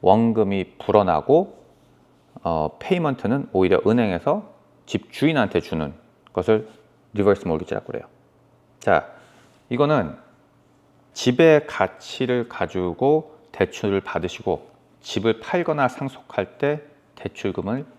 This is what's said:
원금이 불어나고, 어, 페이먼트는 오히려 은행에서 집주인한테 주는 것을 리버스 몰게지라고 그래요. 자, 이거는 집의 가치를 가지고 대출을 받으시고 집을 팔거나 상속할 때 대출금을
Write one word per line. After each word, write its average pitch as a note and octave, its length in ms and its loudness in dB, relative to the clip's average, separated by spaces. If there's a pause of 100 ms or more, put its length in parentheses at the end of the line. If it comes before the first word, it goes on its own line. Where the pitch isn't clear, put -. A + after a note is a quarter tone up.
원금이 G2+ 760 2
불어나고, G#2 800 2 (840)
어, D#2 360 -2
페이먼트는 C#3 720 -2
오히려 F#2 340 4
은행에서 A2+ 640 0 (360)
집주인한테 C3+ 760 0
주는 D#2 320 -6 (400)
것을 G#2+ 340 2 (460)
리버스 G2+ 340 2
몰게지라고 E2 400 -4
그래요. - 180 -10 (760)
자, E2+ 260 2 (600)
이거는 B2 480 0 (960)
집의 D3+ 540 4
가치를 B2 840 -4
가지고 G2 880 -2 (140)
대출을 G2 480 -2
받으시고 - 680 -6 (300)
집을 A2 400 -2
팔거나 D#3 480 -2
상속할 - 680 -8
때 D3 220 -2 (360)
대출금을 G2+ 680 -6 (140)